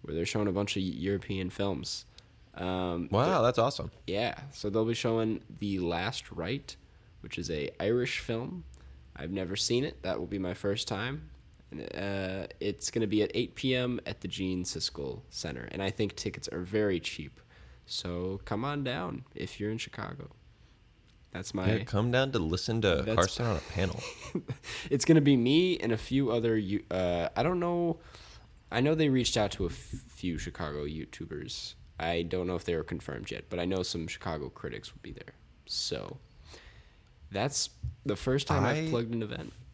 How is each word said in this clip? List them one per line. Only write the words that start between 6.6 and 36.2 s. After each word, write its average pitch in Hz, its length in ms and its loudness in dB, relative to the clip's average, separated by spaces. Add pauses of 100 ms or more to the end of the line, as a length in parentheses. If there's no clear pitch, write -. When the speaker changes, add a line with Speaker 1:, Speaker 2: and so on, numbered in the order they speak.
Speaker 1:
which - 180 -10
is 85 120 -4
a 73 200 -2 (100)
Irish 123 380 2
film. 160 460 -6 (500)
I've 80 160 -8
never 92 240 -2
seen 120 300 2
it. - 180 -8
That 87 160 -2
will 82 80 -4
be 101 140 -4
my 90 140 -2
first 101 340 -2
time. 131 420 -4 (400)
And, 73 120 -10 (120)
uh, 95 520 -4 (120)
it's - 320 -2
gonna 113 160 2
be 104 160 4
at 98 120 2
eight - 200 0
P 131 220 2
M 123 300 0
at - 160 -8
the 92 60 -4
Gene 92 360 0
Siskel 71 560 -4 (100)
Center, 62 400 -6
and - 120 -6
I 98 80 2
think 101 260 0
tickets - 320 -6
are 85 140 -4
very 98 360 2
cheap. - 400 -6 (480)
So 92 580 -4
come 110 200 -2
on 143 180 -2
down 139 420 -4 (100)
if - 260 -6
you're 104 100 -2
in 113 80 -4
Chicago. - 520 -8 (1000)
That's - 220 -8
my 101 220 2
Speaker 2:
Yeah, 107 100 0
come 110 260 2
down 131 220 4
to 120 60 2
listen 90 420 2
to 82 240 6
Speaker 1:
That's 110 100 0
Speaker 2:
Carson 95 320 4
on 107 100 2
a 76 40 -2
panel. 95 400 -2 (420)
Speaker 1:
<laughs> - 480 -8
It's 143 140 4
gonna 160 160 10
be 143 160 8
me 156 420 6
and 117 140 2
a 110 60 2
few 131 340 2
other 113 240 4
you-, 101 340 0
uh, 87 460 2
I 113 60 2
don't 175 180 2
know. 170 380 2 (720)
I 117 100 2
know 147 140 6
they 156 160 6
reached 127 260 4
out 104 160 4
to 98 120 0
a 85 40 2
f-, - 80 -4 (320)
few 85 300 -4
Chicago 76 480 -4
YouTubers. - 880 -8 (260)
I 85 220 2
don't 87 240 0
know 90 80 0
if 85 100 -4
they 85 120 0
were 78 80 0
confirmed 67 460 -6
yet, - 200 -8
but 87 80 -2
I 87 80 0
know 92 160 2
some 85 240 -2
Chicago 76 440 -4
critics - 440 -10
will - 80 -18
be - 100 -12
there. - 200 -14 (340)
So - 520 -4 (1120)